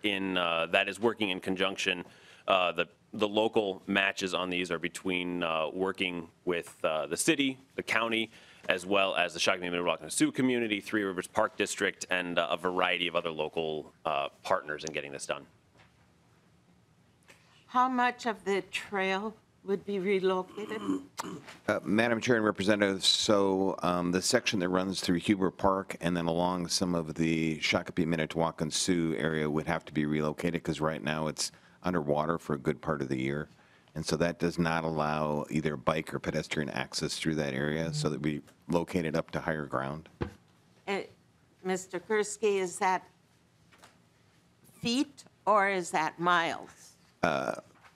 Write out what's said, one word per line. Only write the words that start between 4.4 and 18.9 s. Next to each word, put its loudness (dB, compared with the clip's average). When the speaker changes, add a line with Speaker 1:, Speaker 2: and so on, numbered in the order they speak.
Speaker 1:
these -2
are -2
between, -4
uh, 0
working -2
with, -2
uh, 0
the -4
city, 0
the -6
county, 0
as 0
well 2
as 2
the -6
Shakopee, 2
Mdewakanton, 0
Sioux 2
community, 0
Three -2
Rivers -4
Park 0
District, -2
and, 0
uh, 4
a 0
variety 0
of 0
other -2
local, -4
uh, 0
partners -2
in -6
getting -6
this -12
done. -6
Speaker 2:
How 4
much 0
of -4
the 2
trail -2